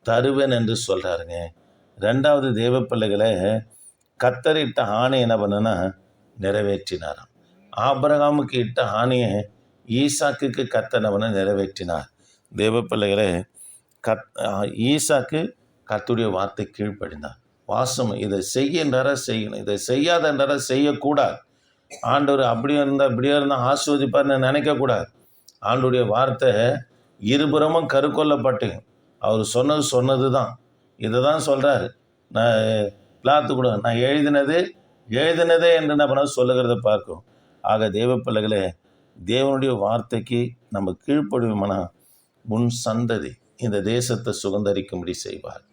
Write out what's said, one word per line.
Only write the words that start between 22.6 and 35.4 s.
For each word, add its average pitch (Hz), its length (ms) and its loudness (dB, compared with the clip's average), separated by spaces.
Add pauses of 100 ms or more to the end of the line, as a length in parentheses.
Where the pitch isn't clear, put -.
இருந்தா, 139 260 2
இப்படியே 127 300 2
இருந்தா 139 380 2
ஆசீர்வதிப்பார்னு 139 760 2
நினைக்கக்கூடாது. 135 540 0 (560)
ஆண்டவருடைய 123 460 2
வார்த்தை 123 440 2 (680)
இருபுறமும் 147 680 2
கருக்கொள்ளப்பட்டு, 139 960 0 (340)
அவர் 110 240 0
சொன்னது 139 400 0
சொன்னது 127 480 2
தான். 120 260 -2 (400)
இதை 117 240 0
தான் 151 240 2
சொல்றாரு, 135 440 2 (380)
"நான் 117 260 2 (720)
பிளாத்து 139 300 2
கூட, 123 280 0
நான் 117 140 0
எழுதினது 143 760 2 (400)
எழுதினதே" 165 640 4